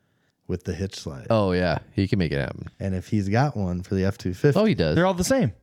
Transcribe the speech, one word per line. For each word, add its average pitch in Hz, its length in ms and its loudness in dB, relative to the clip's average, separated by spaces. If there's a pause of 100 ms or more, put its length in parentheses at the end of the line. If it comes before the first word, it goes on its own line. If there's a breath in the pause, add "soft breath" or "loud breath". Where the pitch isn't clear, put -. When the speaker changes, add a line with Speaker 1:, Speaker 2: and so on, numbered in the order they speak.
(480)
Speaker 1:
with 92 160 -6
the 90 100 -4
hitch 95 220 -6
slide. 73 340 -12
Speaker 2:
Oh, 104 220 4
yeah. 87 260 2 (140)
He 98 160 0
can 101 100 0
make 78 140 0
it 69 80 0
happen. - 280 -6 (120)
Speaker 1:
And 95 140 -4
if 90 140 -6
he's 101 200 0
got 123 280 0
one 90 260 -2
for 98 120 -6
the 92 120 2
F 98 120 -2
two 92 160 -4
fifty. 143 240 2
Speaker 2:
Oh, 208 60 4
he 208 100 2
does. 78 220 2
Speaker 3:
They're 175 100 4
all 190 80 0
the 175 100 -2
same. 247 280 2 (100)